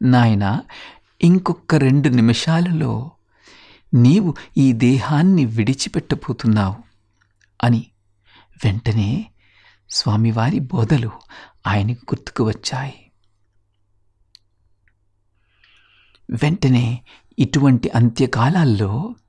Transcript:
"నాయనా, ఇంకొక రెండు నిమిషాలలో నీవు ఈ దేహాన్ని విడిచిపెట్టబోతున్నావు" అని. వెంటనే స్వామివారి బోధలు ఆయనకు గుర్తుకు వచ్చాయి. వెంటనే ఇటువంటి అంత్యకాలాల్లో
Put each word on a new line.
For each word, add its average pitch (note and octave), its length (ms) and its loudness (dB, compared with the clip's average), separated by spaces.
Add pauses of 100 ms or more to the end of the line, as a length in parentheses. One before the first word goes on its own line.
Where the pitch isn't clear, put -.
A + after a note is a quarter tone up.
"నాయనా, A#2 600 2 (640)
ఇంకొక F3 520 0
రెండు C#3 340 2
నిమిషాలలో C3 1000 0 (840)
నీవు D3 420 4 (220)
ఈ C3+ 160 4
దేహాన్ని C3+ 720 2
విడిచిపెట్టబోతున్నావు" A2+ 1300 -2 (880)
అని. A#2+ 220 0 (800)
వెంటనే A2 680 -2 (580)
స్వామివారి A2+ 680 -2
బోధలు A#2 520 -2 (560)
ఆయనకు G#2 320 -2
గుర్తుకు - 480 -6
వచ్చాయి. - 640 -8 (3250)
వెంటనే B2 760 0 (360)
ఇటువంటి C3+ 500 2
అంత్యకాలాల్లో A#2+ 1300 0 (140)